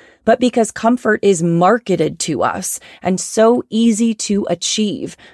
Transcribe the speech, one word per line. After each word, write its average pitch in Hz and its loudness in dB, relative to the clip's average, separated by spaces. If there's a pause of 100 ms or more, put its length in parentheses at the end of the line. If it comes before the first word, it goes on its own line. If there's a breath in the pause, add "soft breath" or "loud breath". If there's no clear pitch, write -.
(260 loud breath)
But 220 4
because 233 0
comfort 226 0
is 190 2
marketed 170 0
to 120 -4
us 120 -4 (200 loud breath)
and 185 -2
so 226 2
easy 226 2
to 208 -4
achieve, 175 -4 (180 soft breath)